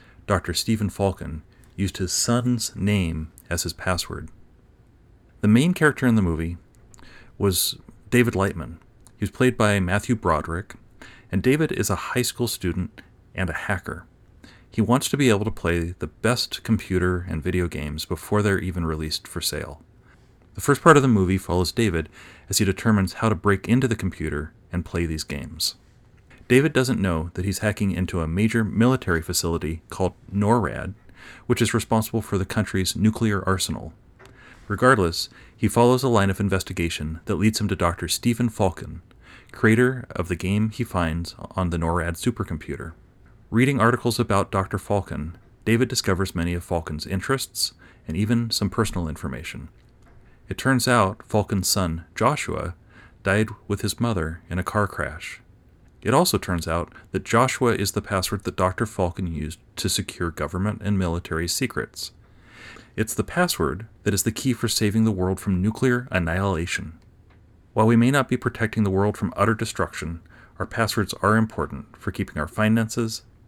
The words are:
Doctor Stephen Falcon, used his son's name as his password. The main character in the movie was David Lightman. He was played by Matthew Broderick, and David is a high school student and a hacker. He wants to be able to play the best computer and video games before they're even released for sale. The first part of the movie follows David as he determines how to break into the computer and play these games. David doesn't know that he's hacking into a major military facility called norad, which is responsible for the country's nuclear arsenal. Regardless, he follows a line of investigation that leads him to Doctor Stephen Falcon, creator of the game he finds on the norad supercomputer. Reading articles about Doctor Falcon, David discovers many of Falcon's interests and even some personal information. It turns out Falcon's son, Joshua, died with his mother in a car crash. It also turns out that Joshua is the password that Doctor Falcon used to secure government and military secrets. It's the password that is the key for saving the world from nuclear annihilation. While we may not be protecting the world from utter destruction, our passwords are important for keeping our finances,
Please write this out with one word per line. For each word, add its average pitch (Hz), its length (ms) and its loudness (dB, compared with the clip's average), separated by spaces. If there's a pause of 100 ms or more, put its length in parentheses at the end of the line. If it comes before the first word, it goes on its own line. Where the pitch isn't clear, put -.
(260)
Doctor 87 280 0
Stephen 107 340 0
Falcon, 78 540 -2 (340)
used 95 220 -2
his 92 140 -2
son's 120 600 0
name 87 580 0 (180)
as 85 140 -2
his 85 100 -6
password. - 560 -6 (1120)
The 104 60 4
main 139 260 6
character 143 320 2
in 117 80 4
the 110 80 4
movie 82 340 -2 (800)
was 98 380 0 (320)
David 117 260 2
Lightman. 85 420 -2 (400)
He - 60 -6
was 98 80 -2
played 127 260 2
by 104 240 4
Matthew 98 340 0
Broderick, 82 640 -2 (560)
and 95 100 0
David 151 300 2
is - 180 -2
a 92 60 0
high - 260 -2
school 120 240 -4
student 90 540 -4 (340)
and 92 160 -2
a 92 40 -4
hacker. - 520 -6 (640)
He - 120 0
wants 113 260 2
to - 80 -2
be 135 140 4
able 104 160 4
to 110 40 -2
play 85 480 -2
the 92 80 -6
best - 560 -2
computer 90 640 0
and 82 140 -6
video 90 240 0
games 76 380 -6
before 104 380 -2
they're 101 180 2
even 87 240 -2
released 80 420 -4
for - 140 -10
sale. 73 420 -6 (720)
The - 60 -12
first - 220 2
part 160 140 10
of 139 60 6
the 135 60 4
movie 95 300 4
follows 90 340 0
David 87 380 0 (380)
as - 100 -2
he 107 60 2
determines 98 500 2
how - 160 0
to 107 40 2
break 95 320 0
into 127 220 2
the 113 80 0
computer 78 560 -4 (180)
and 90 140 -4
play 85 220 -2
these 80 180 -4
games. 73 520 -8 (720)
David 143 280 4
doesn't 127 280 2
know 85 320 0
that 92 120 -4
he's 98 140 -2
hacking 104 300 0
into 87 300 -2
a 80 80 -2
major 110 340 2
military 107 600 2
facility 82 680 -2
called 92 240 -2 (200)
norad, 98 640 0 (520)
which 120 160 2
is 110 120 2
responsible 113 480 0
for - 160 -2
the 95 60 0
country's 95 500 -2
nuclear 107 520 2
arsenal. 78 480 -2 (720)
Regardless, 101 600 2 (280)
he 107 120 2
follows 120 340 4
a 131 60 0
line 101 220 4
of 95 100 -2
investigation 85 840 -2
that 107 100 -2
leads 107 260 2
him 104 80 0
to 92 80 -2
Doctor 85 300 0
Stephen 120 420 0
Falcon, 90 540 -4 (480)
creator 120 600 4
of 85 180 -4
the 90 80 -2
game 104 340 0
he 113 140 -6
finds 85 500 -2 (160)
on 92 180 -2
the 85 80 -2
norad 82 360 0
supercomputer. 82 800 -6 (580)
Reading 127 300 4
articles 117 380 2
about 98 340 0
Doctor 98 260 -2
Falcon, 85 580 -4 (280)
David 117 240 2
discovers 98 460 0
many 87 200 0
of 87 100 -6
Falcon's 80 420 -4
interests - 680 -4 (340)
and 78 80 -4
even 113 340 2
some 101 200 0
personal 95 380 -2
information. - 600 -10 (800)
It - 80 -8
turns 131 320 2
out 107 380 2
Falcon's 104 420 0
son, 82 460 -2
Joshua, 90 600 -2 (500)
died 104 240 2 (200)
with 101 140 -4
his - 180 -4
mother 87 480 -2
in 87 100 -4
a 90 60 -2
car 104 220 0
crash. - 540 -8 (600)
It - 140 2
also 151 240 4
turns 87 280 -4
out 82 280 -4 (160)
that - 140 -4
Joshua 120 500 2
is - 180 -2
the 104 80 -2
password 98 440 -4
that 92 120 -6
Doctor 92 300 0
Falcon 90 400 -2
used 78 320 -6 (180)
to - 120 -2
secure - 420 -4
government 90 520 -4
and 101 160 0
military 85 500 -2
secrets. - 640 -6 (840)
It's - 200 -4
the 101 100 -2
password 104 640 -2 (160)
that 104 100 0
is 95 100 0
the 117 80 0
key 127 220 -2
for 117 160 -2
saving 110 360 2
the 110 80 2
world 92 280 0
from 92 220 0
nuclear 123 480 0
annihilation. 85 880 -2 (760)
While 110 140 4
we 117 100 6
may 117 140 6
not 139 180 2
be 127 80 0
protecting 110 480 0
the 98 60 2
world 101 260 2
from - 180 -4
utter 107 200 2
destruction, 85 640 -6 (380)
our 90 80 -4
passwords 110 560 -2
are 107 160 6
important - 580 -2
for - 160 -6
keeping - 240 -6
our 76 100 -2
finances, 110 760 0 (260)